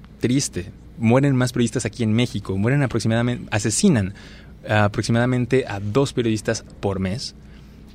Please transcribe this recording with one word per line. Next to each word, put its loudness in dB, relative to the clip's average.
triste. -2
Mueren 4
más 0
periodistas 0
aquí -6
en 2
México, -2
mueren 2
aproximadamente, -2
asesinan 2
aproximadamente 2
a -8
dos 0
periodistas -2
por -2
mes. -6